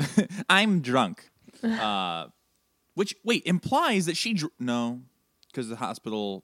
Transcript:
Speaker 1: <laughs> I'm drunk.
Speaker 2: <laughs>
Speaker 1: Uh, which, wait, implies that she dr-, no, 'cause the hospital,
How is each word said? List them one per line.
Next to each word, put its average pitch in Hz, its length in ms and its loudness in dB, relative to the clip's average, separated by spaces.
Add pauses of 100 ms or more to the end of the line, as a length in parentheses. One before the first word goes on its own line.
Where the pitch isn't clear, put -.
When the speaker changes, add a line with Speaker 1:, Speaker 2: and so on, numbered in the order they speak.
(360)
Speaker 1:
<laughs> 196 140 -4
I'm 190 320 6
drunk. 123 540 0
Speaker 2:
<laughs> - 280 -16
Speaker 1:
Uh, 98 640 -2 (680)
which, 196 300 -2
wait, 233 220 2
implies 208 600 2
that 170 100 -2
she 226 200 -2
dr-, 151 240 -4
no, 120 420 -2 (500)
'cause 123 160 -8
the 113 100 -10
hospital, 107 680 -6